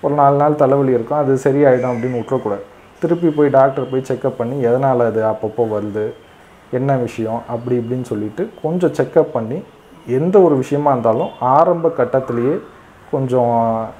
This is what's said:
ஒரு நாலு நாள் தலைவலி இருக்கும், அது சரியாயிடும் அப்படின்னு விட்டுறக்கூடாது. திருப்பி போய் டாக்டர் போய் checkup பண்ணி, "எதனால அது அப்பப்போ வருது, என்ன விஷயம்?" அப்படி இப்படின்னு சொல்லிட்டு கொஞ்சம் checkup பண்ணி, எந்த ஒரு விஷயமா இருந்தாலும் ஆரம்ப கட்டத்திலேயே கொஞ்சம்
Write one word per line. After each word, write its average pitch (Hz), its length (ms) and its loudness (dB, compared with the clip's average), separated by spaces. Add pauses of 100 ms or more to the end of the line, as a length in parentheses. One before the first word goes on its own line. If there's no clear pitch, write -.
ஒரு 143 120 0
நாலு 143 220 4
நாள் 147 180 4
தலைவலி 139 380 2
இருக்கும், 120 260 0
அது 135 160 2
சரியாயிடும் 131 580 2
அப்படின்னு 120 280 -4
விட்டுறக்கூடாது. 107 420 -4 (380)
திருப்பி 170 300 0
போய் 147 180 2
டாக்டர் 135 420 2
போய் 131 100 -2
checkup 131 380 -4
பண்ணி, 123 260 -4
"எதனால 123 420 2
அது 110 160 0
அப்பப்போ 110 420 -2 (100)
வருது, 104 300 -4 (680)
என்ன 135 240 0
விஷயம்?" 113 520 -4
அப்படி 123 280 -4
இப்படின்னு 120 260 -4
சொல்லிட்டு 110 480 -6 (120)
கொஞ்சம் 165 300 -2
checkup - 440 0
பண்ணி, 120 260 -6 (440)
எந்த 165 340 2
ஒரு 160 160 6
விஷயமா 143 340 0
இருந்தாலும் 117 400 0 (100)
ஆரம்ப 165 480 2
கட்டத்திலேயே 131 680 -2 (520)
கொஞ்சம் 117 800 0 (120)